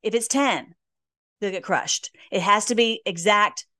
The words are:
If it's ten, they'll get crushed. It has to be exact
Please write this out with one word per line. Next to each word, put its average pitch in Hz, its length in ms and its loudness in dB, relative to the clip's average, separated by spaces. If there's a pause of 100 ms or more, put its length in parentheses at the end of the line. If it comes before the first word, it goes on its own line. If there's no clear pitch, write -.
If 214 140 -4
it's 233 120 0
ten, 247 460 -2 (640)
they'll 202 120 -4
get 185 120 -8
crushed. - 520 -4 (160)
It 185 100 -2
has 202 240 4
to 247 100 -2
be 226 300 2
exact 202 600 0 (120)